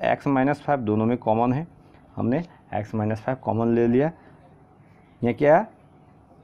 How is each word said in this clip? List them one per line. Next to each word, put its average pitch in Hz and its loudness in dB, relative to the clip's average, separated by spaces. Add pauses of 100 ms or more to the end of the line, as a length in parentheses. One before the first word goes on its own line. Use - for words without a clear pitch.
एक्स 117 -2
माइनस 139 0
फ़ाइव 143 -2
दोनों 110 0
में 123 0
कॉमन 117 0
है, 156 -4 (500)
हमने 120 -2 (300)
एक्स 104 -6
माइनस 107 -2
फ़ाइव 131 -4
कॉमन 113 0
ले 117 4
लिया। 131 2 (1080)
यहाँ 117 0
क्या 151 4 (760)